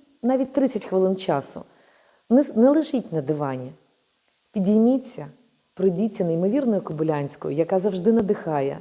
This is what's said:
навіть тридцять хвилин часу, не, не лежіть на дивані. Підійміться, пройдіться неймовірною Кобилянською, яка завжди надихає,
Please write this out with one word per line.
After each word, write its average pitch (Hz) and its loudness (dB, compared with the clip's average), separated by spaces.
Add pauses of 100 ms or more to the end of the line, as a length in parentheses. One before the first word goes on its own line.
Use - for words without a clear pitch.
(200)
навіть 262 0
тридцять 233 0
хвилин 190 2
часу, 151 -4 (680)
не, 262 6 (100)
не 233 6
лежіть 285 0
на 160 -2
дивані. 135 -4 (800)
Підійміться, 220 0 (460)
пройдіться 190 0
неймовірною 196 0
Кобилянською, 151 -4
яка 160 0
завжди 185 0
надихає, 170 0